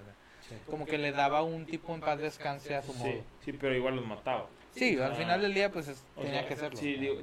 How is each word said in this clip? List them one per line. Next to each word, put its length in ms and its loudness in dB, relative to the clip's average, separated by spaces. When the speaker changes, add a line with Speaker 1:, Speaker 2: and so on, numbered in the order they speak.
Speaker 1:
o 40 -16
sea, 100 -18
Speaker 2:
Sí. 60 -12
Speaker 1:
como 160 -4
que 120 0
le 140 2
daba 300 4
un 240 -2
tipo 280 -6
en 60 -6
paz 200 2
descanse 540 -4
a 80 0
su 100 -8
Speaker 2:
Sí, 60 -6
Speaker 1:
modo. 260 -2
Speaker 2:
sí, 80 -4
pero 220 2
igual 220 2
los 100 -2
mataba. 400 -2
Speaker 1:
Sí, 220 4
Speaker 2:
O 80 4
Speaker 1:
al 60 2
Speaker 2:
sea, 80 -2
Speaker 1:
final 240 4
del 120 2
día, 180 4
pues, 160 -4
es-, 160 -12
Speaker 2:
o 60 -10
Speaker 1:
tenía 180 0
Speaker 2:
sea, 80 -4
Speaker 1:
que 60 -2
hacerlo, 240 -4
Speaker 2:
sí, 180 2
Speaker 1:
¿no? 40 -4
Speaker 2:
digo, 220 2